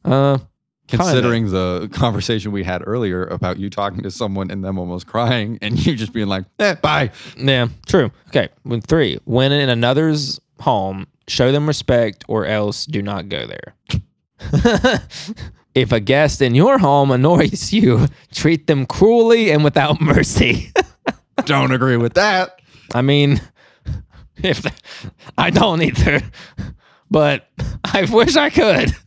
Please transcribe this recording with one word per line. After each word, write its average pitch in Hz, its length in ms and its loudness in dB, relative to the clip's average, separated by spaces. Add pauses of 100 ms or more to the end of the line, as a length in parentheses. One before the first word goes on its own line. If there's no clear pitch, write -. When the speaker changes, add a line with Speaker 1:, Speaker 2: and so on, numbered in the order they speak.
Speaker 1:
Uh, 135 340 2 (480)
kinda. 143 180 -2
Speaker 2:
Considering 117 460 0
the 92 420 -2
conversation 107 600 -2
we 98 100 -6
had 90 240 -6
earlier 98 380 -4
about 90 340 -6
you 98 100 -8
talking 101 360 -6
to 95 80 -8
someone 98 380 -6
and 95 120 -10
them 95 160 -6
almost 90 300 -8
crying 117 540 -2
and 117 220 -4
you 139 120 0
just 107 160 -8
being 107 160 -4
like, 95 160 -4 (160)
"Eh, 202 160 0
bye." 147 340 -2 (260)
Speaker 1:
Yeah, 131 300 0 (200)
true. 151 260 2 (160)
Okay, 120 200 0 (140)
when, 120 180 -6
three, 139 440 0
when 131 260 2
in 143 180 0
another's 135 720 0 (220)
home, 95 460 -2 (220)
show 131 240 0
them 147 140 0
respect 120 640 -2
or 107 180 -2
else 104 380 -4
do 113 160 -6
not 101 280 -8
go 65 180 -8
there. 50 280 -16 (800)
<laughs> 233 560 2 (680)
If 123 160 2
a 113 100 2
guest 135 420 2
in 120 120 2
your 226 240 6
home 143 320 4
annoys 151 640 2
you, 139 340 4 (240)
treat 165 360 0
them 139 180 2
cruelly 226 680 4
and 151 140 4
without 143 360 2
<laughs> - 20 2
mercy. - 680 2 (760)
Speaker 2:
Don't 135 260 2
agree 131 240 2
with 117 180 0
that. 185 460 0 (340)
Speaker 1:
I 120 60 0
mean, 143 400 2 (500)
<laughs> - 520 -14
if - 180 -2
the, - 120 -8 (680)
I 170 100 0
don't 170 320 2
either, 143 400 0 (880)
but 147 380 2 (360)
I 190 200 0
wish 233 320 2
I - 140 2
could. 180 400 2 (160)